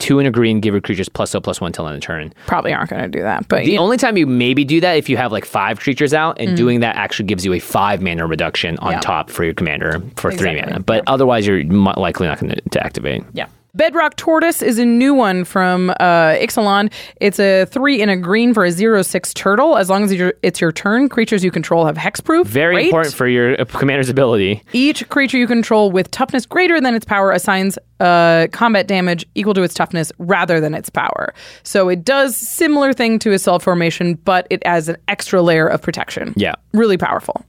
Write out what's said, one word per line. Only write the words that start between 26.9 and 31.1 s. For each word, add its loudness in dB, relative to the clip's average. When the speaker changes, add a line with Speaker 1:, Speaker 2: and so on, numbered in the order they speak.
Speaker 2:
its -4
power 0
assigns, 0
uh, 4
combat 2
damage -2
equal 0
to 2
its -2
toughness -2
rather 0
than -2
its -10
power. -4